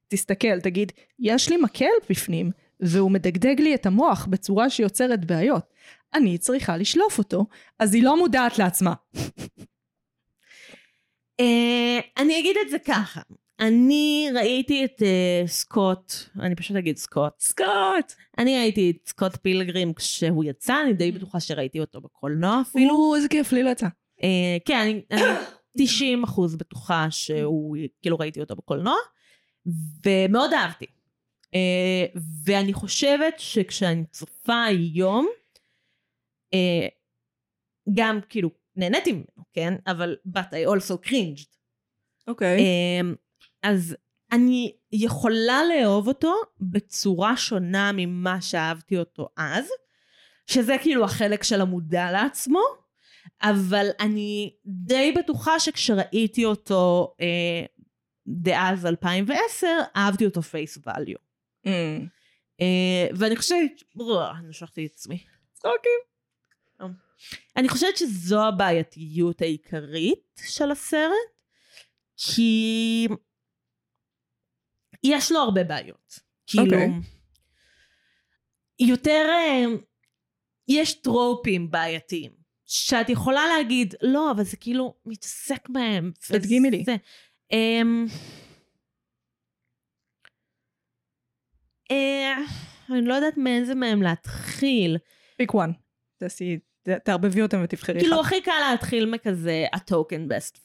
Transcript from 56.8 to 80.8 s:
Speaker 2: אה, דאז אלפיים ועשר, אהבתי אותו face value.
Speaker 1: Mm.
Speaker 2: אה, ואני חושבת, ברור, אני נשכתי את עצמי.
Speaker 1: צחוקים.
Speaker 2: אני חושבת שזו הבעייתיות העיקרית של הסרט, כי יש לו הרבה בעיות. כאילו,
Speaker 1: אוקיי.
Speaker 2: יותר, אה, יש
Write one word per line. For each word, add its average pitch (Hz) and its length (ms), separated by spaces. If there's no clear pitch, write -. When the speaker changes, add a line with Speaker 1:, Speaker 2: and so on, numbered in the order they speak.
Speaker 2:
אה, 170 440
דאז 180 580
אלפיים 175 420
ועשר, 339 520
אהבתי 202 300
אותו 185 160
face 156 440
value. 117 340
Speaker 1:
Mm. - 20
Speaker 2:
אה, 180 460
ואני 220 180
חושבת, 339 480
ברור, 202 360
אני 165 160
נשכתי 160 380
את 151 60
עצמי. - 320
Speaker 1:
צחוקים. 480 460
Speaker 2:
אני 262 120
חושבת 370 280
שזו 214 500
הבעייתיות 170 920
העיקרית 160 1040
של 285 260
הסרט, 311 400
כי 226 920
יש 277 280
לו 320 80
הרבה 202 240
בעיות. - 560
כאילו, 208 160
Speaker 1:
אוקיי. 185 260
Speaker 2:
יותר, 294 500
אה, 320 340
יש 302 260